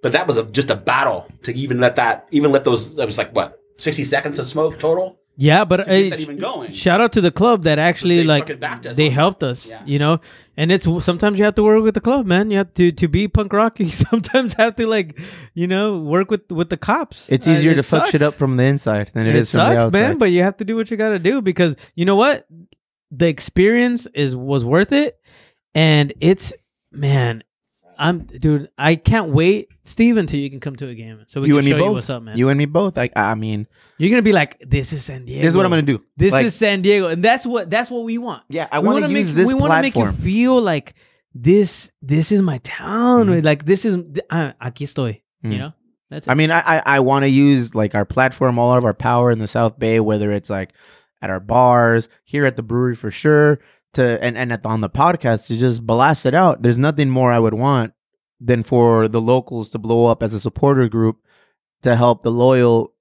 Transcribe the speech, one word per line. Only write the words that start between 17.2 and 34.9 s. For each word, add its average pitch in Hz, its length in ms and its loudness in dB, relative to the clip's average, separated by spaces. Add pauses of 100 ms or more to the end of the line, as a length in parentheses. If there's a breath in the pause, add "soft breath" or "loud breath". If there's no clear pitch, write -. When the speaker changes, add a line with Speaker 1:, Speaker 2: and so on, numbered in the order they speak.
Speaker 3:
It's 131 180 0
Speaker 2:
Uh, 160 40 4
Speaker 3:
easier 156 200 4
Speaker 2:
it 165 40 4
Speaker 3:
to 143 80 2
fuck - 240 0
shit 160 140 0
Speaker 2:
sucks. 147 140 2
Speaker 3:
up - 20 -20
from 131 200 -2
the 127 80 2
inside 110 500 -2
than 113 100 -2
it 110 40 2
Speaker 2:
It 110 80 2
Speaker 3:
is 113 140 0
from - 100 0
the 190 60 4
Speaker 2:
sucks, 117 180 2
Speaker 3:
outside. 113 140 0
Speaker 2:
man, 294 200 0
but 226 80 4
you 175 160 2
have 196 140 -2
to 214 80 -8
do 220 100 -4
what 226 160 -6
you 220 60 -6
gotta 214 200 -2
do 220 240 0
because, 180 340 0 (200 soft breath)
you 165 100 -4
know 196 120 2
what? 262 280 2 (640)
The 160 200 0
experience 233 840 0
is, 135 220 -2
was 131 300 -2
worth 165 260 2
it, 285 260 -2 (560 soft breath)
and 151 460 2
it's, 185 320 0 (400)
man, 131 520 -2 (540)
I'm, 165 260 -2
dude, 147 460 -2 (100)
I 156 160 2
can't 190 340 0
wait, 175 400 2 (160)
Steve, 233 320 2
until 147 220 -2
you 139 100 -6
can 135 100 -16
come 135 180 -12
to 135 100 -12
a 123 80 -14
game 110 320 -20
so - 140 -10
we 139 80 0
Speaker 3:
You 143 40 6
Speaker 2:
can 147 60 4
Speaker 3:
and 139 60 0
me 139 60 4
Speaker 2:
show 147 60 2
you 165 60 2
Speaker 3:
both. 208 120 0
Speaker 2:
what's - 140 -8
up, 120 140 -10
man. 110 140 -14
Speaker 3:
You 131 120 2
and 139 80 2
me 147 80 0
both. 165 320 -2
I, 123 180 -4
I 107 200 -2
mean, 107 320 -6 (320 soft breath)
Speaker 2:
You're 170 100 0
gonna 240 140 4
be 214 80 2
like, 160 340 0
"This 131 260 -2